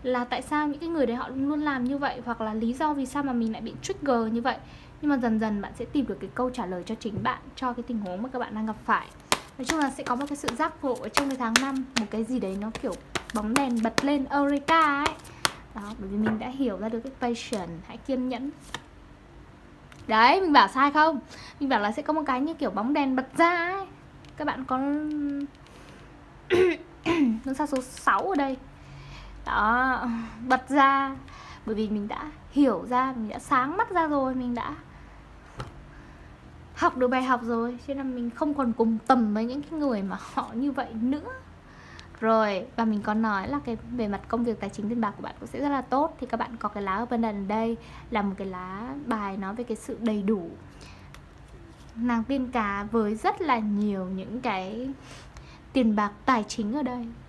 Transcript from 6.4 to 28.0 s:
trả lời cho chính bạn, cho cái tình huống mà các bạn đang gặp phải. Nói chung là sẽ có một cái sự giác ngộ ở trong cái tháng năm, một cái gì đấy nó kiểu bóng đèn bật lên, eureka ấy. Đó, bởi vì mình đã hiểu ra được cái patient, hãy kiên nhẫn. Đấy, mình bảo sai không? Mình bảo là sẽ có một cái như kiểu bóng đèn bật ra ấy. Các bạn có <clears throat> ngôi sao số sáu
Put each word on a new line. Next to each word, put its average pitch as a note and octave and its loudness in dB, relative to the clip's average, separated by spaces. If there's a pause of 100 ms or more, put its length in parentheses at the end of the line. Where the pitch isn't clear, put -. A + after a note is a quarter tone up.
trả B3 -4
lời F3+ -4
cho A3+ -4
chính G#3+ -4
bạn, C4 0 (160)
cho B3+ -2
cái A#3+ -6
tình A#3 -2
huống F#3+ -4
mà C4 -6
các B3 -4
bạn A#3 -6
đang A3 -2
gặp G#3+ -4 (100)
phải. G#3 4 (500)
Nói C4 -8
chung D#4 2
là C#4 4
sẽ C4+ -8
có B3+ 0
một C#4 -2
cái C#4+ -4
sự D4 0
giác D#4+ -2
ngộ B3 0
ở A3+ -6
trong C#4 2
cái C4 -2
tháng A#3 0
năm, C4+ -2 (140)
một G#3+ 0
cái A3 -2
gì A#3+ -2
đấy F#3+ -2
nó G#3+ -4 (100)
kiểu G#3 -2 (400)
bóng G#3+ -2
đèn B3 2
bật A3+ 0
lên, C#4+ 2
eureka C#4+ 4
ấy. D4+ 0 (640)
Đó, G#3+ -10 (180)
bởi F#3+ -8
vì G3+ -4
mình A3 0
đã A#3 -6
hiểu B3+ -2
ra G#3 -4
được A#3 -4
cái C4+ -10
patient, A#3 -4 (180)
hãy A#3 -14
kiên B3+ -2
nhẫn. B3+ -6 (1600)
Đấy, B3 8
mình E4 4
bảo A#3 10
sai C#4 4
không? D4+ 4 (400)
Mình C#4 0
bảo A#3 4
là G#3 2
sẽ D4 -4
có D4+ 0
một D#4 2
cái B3+ 2
như D#4+ 0
kiểu C#4+ 0
bóng G#3+ 0
đèn C4+ 2
bật C4 -2
ra E4+ 6
ấy. F#4+ -4 (520)
Các D4+ -6
bạn C4 -4
có C4 0
<clears throat> C#4+ -6 (960)
ngôi C4+ -2
sao D4 0
số C4+ 2
sáu A#3 2